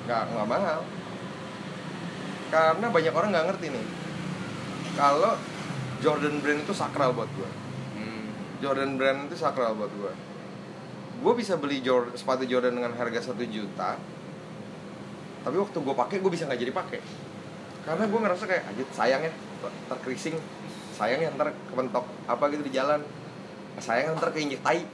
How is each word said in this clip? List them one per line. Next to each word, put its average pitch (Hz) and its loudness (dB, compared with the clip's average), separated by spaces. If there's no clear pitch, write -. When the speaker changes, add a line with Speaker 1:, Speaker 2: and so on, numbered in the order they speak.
Speaker 1:
nggak, 117 2
nggak 107 0
mahal. 160 2
Karena 160 6
banyak 160 6
orang 170 4
nggak 170 4
ngerti 185 -2
nih, 117 -4
kalau 147 8
Jordan 147 4
Brand 147 2
itu 151 -2
sakral 139 2
buat 113 0
gue. - -4
Speaker 2:
Hmm. 107 -6
Speaker 1:
Jordan 135 2
Brand 135 2
itu 160 -6
sakral 135 2
buat 104 -2
gue. 98 -4
Gue 175 6
bisa 208 2
beli 143 0
Jor-, 123 4
sepatu 127 0
Jordan 123 4
dengan 120 0
harga 120 0
satu 113 -2
juta, 107 -2
tapi 131 -2
waktu 196 0
gue 139 0
pakai, 123 2
gue 190 4
bisa 175 2
nggak 131 0
jadi 120 0
pakai. 170 -2
Karena 170 0
gue 208 4
ngerasa 185 2
kayak, 185 2
"Anjir, - -4
sayang 131 4
ya, 160 0
terkerising, 131 -4
sayang 113 2
ya 160 2
ntar - 0
kepentok 123 0
apa 120 2
gitu 147 0
di 135 -4
jalan, 139 4
sayang 135 2
ntar 165 2
keinjek 151 0
tai." 165 4